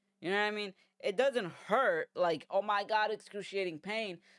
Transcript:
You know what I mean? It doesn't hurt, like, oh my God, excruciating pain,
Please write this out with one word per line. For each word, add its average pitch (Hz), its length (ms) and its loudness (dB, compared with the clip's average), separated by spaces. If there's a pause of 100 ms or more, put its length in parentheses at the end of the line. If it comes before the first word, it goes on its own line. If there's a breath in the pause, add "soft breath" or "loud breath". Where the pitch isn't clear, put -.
(200)
You 175 120 -2
know 202 60 2
what 208 100 4
I 208 40 0
mean? 208 220 -6 (260 soft breath)
It 190 160 0
doesn't 233 360 2 (160)
hurt, 196 480 2
like, 170 340 0
oh 196 120 2
my 208 220 0
God, 214 280 0
excruciating 190 680 -6
pain, 208 380 -6 (220 soft breath)